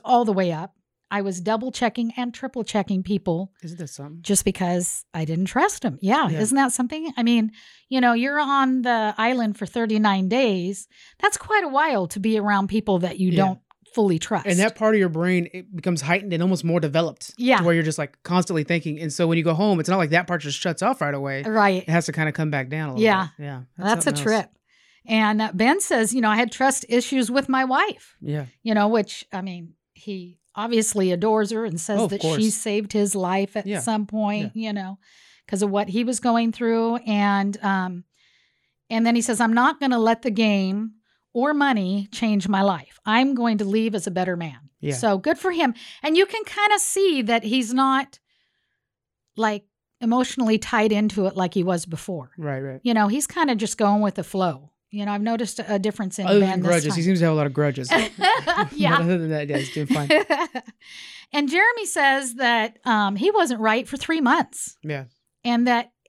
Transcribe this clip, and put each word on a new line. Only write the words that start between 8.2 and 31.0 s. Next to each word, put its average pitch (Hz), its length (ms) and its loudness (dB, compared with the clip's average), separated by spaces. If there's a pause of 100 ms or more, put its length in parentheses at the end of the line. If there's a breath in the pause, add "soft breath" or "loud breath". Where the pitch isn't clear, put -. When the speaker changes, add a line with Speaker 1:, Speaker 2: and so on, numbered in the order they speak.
Speaker 1:
on 269 440 2
the 226 340 0
island 226 400 0
for 196 80 -6
thirty-nine 214 640 2
days. 202 580 0 (320 soft breath)
That's 403 180 2
quite 415 280 0
a 294 40 -4
while 262 380 2
to 196 140 -10
be 220 180 2
around 202 300 2
people 202 300 0
that 180 200 -4
you 185 120 2
Speaker 2:
Yeah. 165 140 2
Speaker 1:
don't 185 140 -2 (380)
fully 190 220 4
trust. - 260 -2
Speaker 2:
And 180 140 2
that 202 160 2
part 220 200 2
of 208 40 4
your 180 100 4
brain, 170 440 0
it 185 220 -14
becomes 165 260 -2
heightened 185 320 -2
and 165 100 0
almost 185 200 2
more 170 160 2
developed 156 500 -2
to - 80 -20
Speaker 1:
Yeah. 247 260 2
Speaker 2:
where 170 100 4
you're 165 100 2
just, 156 140 -2
like, 147 260 -8
constantly 170 400 0
thinking. 156 360 -2
And 160 120 -6
so 170 160 0
when 165 120 2
you 156 40 2
go 165 120 2
home, 190 240 2
it's 156 100 -2
not 190 80 2
like 160 140 0
that 170 160 2
part 175 140 -4
just 143 180 -8
shuts 170 240 -4
off 247 180 0
right 143 120 -2
away. 139 300 -6
Speaker 1:
Right. 202 400 2
Speaker 2:
It - 60 -6
has 165 160 2
to 160 60 -4
kinda 156 200 -2
come 156 200 -2
back 131 180 -4
down 151 200 -6
a - 40 -6
little 220 100 0
Speaker 1:
Yeah. 196 240 2 (100)
Speaker 2:
bit. 151 60 -14
Yeah. 135 180 -10 (160)
Speaker 1:
That's 190 280 -2
a 196 40 0
Speaker 2:
something 160 40 0
else. 147 80 -4 (220)
Speaker 1:
trip. - 60 -20 (560 soft breath)
And, 220 360 2
uh, 214 120 -2
Ben 240 280 2
says, 226 320 0
you 254 80 0
know, 214 80 2
"I 214 60 2
had 233 160 0
trust 269 380 0
issues 247 420 0
with 269 180 0
my 262 160 0
wife." 302 560 -2
Speaker 2:
Yeah. 147 240 -6 (160)
Speaker 1:
You 226 140 -2
know, 208 120 4
which, 214 460 -2
I 190 80 -8
mean, 180 320 -12 (200)
he 180 440 -14 (160)
obviously 214 580 0